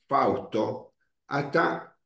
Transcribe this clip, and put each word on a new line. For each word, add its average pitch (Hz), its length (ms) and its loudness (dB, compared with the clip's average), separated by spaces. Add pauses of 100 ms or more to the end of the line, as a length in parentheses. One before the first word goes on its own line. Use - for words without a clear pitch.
Fausto, 110 840 0 (320)
hasta, 165 800 -2